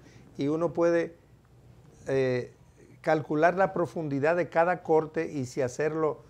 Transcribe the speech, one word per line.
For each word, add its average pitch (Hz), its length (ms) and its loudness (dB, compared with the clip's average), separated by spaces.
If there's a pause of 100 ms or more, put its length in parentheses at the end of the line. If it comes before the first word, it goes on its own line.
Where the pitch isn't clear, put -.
(380)
y 139 100 -2
uno 160 260 -2
puede, 170 420 0 (920)
eh, 131 460 0 (540)
calcular 156 480 2
la 190 180 0
profundidad 156 640 -2
de 170 120 -2
cada 170 320 0
corte 160 500 0
y 143 140 -6
si 139 160 -6
hacerlo 151 680 -2